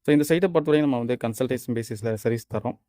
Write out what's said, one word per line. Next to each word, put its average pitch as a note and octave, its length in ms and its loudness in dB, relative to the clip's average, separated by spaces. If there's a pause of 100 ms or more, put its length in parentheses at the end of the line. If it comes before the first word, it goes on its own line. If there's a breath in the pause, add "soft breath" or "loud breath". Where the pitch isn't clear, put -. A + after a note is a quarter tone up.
So D3 160 4
இந்த D3 120 4
சைட்டை F3 220 2
பொறுத்தவரையும் D3+ 300 2
நம்ம C#3 180 2
வந்து A#2+ 260 -2
கன்சல்டேஷன் B2 500 -2
பேசிஸ்ல A2+ 400 -4
சர்வீஸ் A2+ 400 -4
தரோம். A2 240 -4 (100)